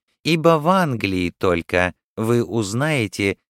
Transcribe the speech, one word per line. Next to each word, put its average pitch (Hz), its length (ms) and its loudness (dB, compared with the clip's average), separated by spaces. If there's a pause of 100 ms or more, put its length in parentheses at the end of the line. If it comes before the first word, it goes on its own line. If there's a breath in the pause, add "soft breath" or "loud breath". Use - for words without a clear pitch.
(240)
ибо 160 340 4
в 147 100 -2
Англии 104 680 0
только 90 560 0 (240)
вы 117 260 0
узнаете, 107 960 -2 (120)